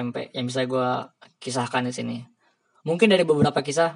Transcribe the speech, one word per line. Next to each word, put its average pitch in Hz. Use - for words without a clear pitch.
M 123
P, -
yang 123
bisa 131
gue 127
kisahkan 123
di 123
sini. 120
Mungkin 196
dari 180
beberapa 147
kisah 156